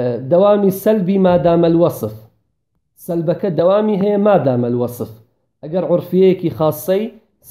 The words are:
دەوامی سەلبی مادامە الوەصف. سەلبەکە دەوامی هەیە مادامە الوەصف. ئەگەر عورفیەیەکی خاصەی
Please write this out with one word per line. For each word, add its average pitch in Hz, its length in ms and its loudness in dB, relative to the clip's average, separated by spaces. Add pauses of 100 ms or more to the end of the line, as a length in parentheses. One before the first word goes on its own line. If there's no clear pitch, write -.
(320)
دەوامی 196 420 4 (100)
سەلبی 196 440 0
مادامە 170 460 2
الوەصف. 156 420 0 (920)
سەلبەکە 170 420 -4 (100)
دەوامی 208 440 2
هەیە 208 240 0
مادامە 127 460 2
الوەصف. 117 380 -6 (520)
ئەگەر 165 280 -6
عورفیەیەکی 180 680 0
خاصەی 175 440 -2 (480)